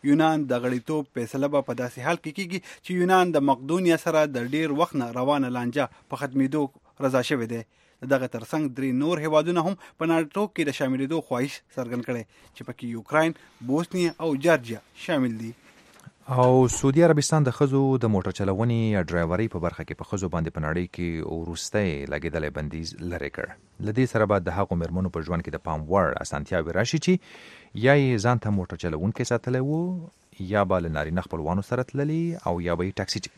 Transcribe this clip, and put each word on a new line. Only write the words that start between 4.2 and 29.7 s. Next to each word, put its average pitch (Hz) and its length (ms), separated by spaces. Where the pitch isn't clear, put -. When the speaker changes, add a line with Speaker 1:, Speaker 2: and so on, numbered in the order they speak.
Speaker 1:
د 123 280
ډېر 151 260
وخت 170 220
نه 120 40
روانه 135 300
لانجه 123 400
په 139 140
ختمېدو 135 400
رضا 131 220
شوی 120 240
دی. 117 160
د - 100
دغه 127 140
ترڅنګ 123 380
درې 135 140
نور 160 220
هیوادونه 160 420
هم 151 80
په 160 120
ناټو 165 340
کې 165 140
د - 100
شاملېدو 135 480
خواهش 123 260
څرګند 123 320
کړی 120 140
چې - 140
پکې 127 160
یوکراین، 143 480
بوسنیا 165 500
او 156 160
جارجیا 135 440
شامل 127 380
دي. 113 100
Speaker 2:
او 127 340
سعودي 139 360
عربستان 156 400
د 123 120
ښځو 135 460
د 110 100
موټر 92 260
چلونې 110 540
یا 95 160
ډرایورۍ 87 460
په 90 100
برخه 80 200
کې 82 160
په - 100
ښځو 95 240
باندې 82 220
په 78 100
نړۍ 87 280
کې 87 140
وروستی 82 580
لګېدلی 76 440
بندیز 78 380
لرې 87 420
کړ. - 100
له 107 60
دې 123 200
سره 107 200
به 101 40
د 85 100
هغو 92 240
مېرمنو 87 340
په 80 120
ژوند 85 160
کې 76 120
د - 120
پام 78 200
وړ 90 200
اسانتیاوې 78 540
راشي 151 200
چې 175 140
یا 123 200
یې 127 300
ځان 123 200
ته 104 140
موټر 87 260
چلوونکی 87 480
ساتلی 127 320
و، 156 160